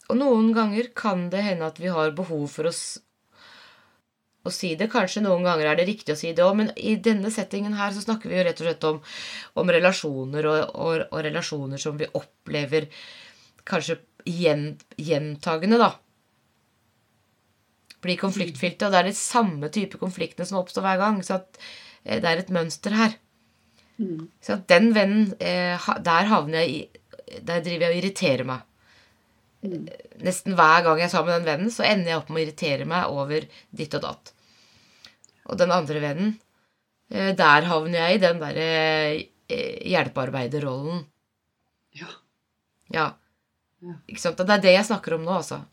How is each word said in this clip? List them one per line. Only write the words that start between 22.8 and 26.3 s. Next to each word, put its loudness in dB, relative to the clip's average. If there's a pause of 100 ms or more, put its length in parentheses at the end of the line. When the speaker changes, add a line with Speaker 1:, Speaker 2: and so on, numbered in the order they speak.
Speaker 1:
her. 2 (880)
Speaker 2:
Mm. -6 (180)
Speaker 1:
Så -2
at -12
den 8
vennen, 4 (100)
eh, -2
ha-, -2
der 4
havner 2